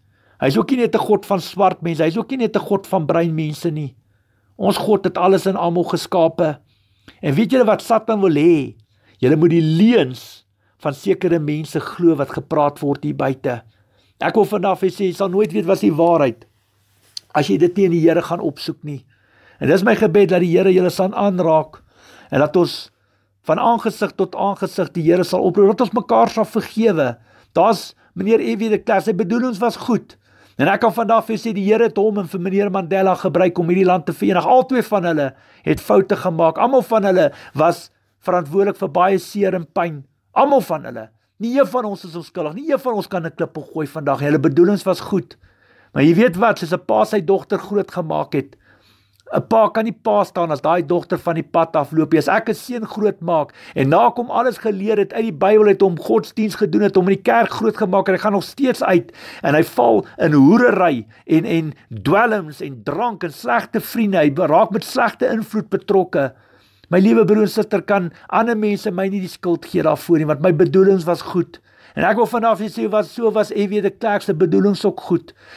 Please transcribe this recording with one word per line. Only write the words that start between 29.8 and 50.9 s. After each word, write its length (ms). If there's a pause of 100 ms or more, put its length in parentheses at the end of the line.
En 80
ek 140
kan 120
vandag 320
vir 120
julle 140
sê, 40
die 100
Here 200
het 120
hom 220
en 80
vir 140
meneer 300
Mandela 440
gebruik 460
om 80
hierdie 180
land 200
te 60
verenig. 320
Albei 380
van 220
hulle 300 (280)
het 180
foute 360
gemaak. 420
Almal 240
van 220
hulle 280 (220)
was 360 (280)
verantwoordelik 580
vir 120
baie 300
seer 360
en 180
pyn. 320 (300)
Almal 260
van 240
hulle. 260 (280)
Nie 220
een 60
van 180
ons 200
is 120
onskuldig. 380
Nie 180
een 60
van 160
ons 120
kan 180
'n 60
klip 260 (160)
gooi 140
vandag. 320
Hulle 200
bedoelings 440
was 180
goed. 360 (580)
Maar 80
jy 120
weet 220
wat, 220
soos 140
'n 120
pa 200
sy 160
dogter 380
groot 320
gemaak 440
het, 220 (800)
'n 120
pa 220
kan 160
nie 80
pa 320
staan 260
as 120
daai 240
dogter 320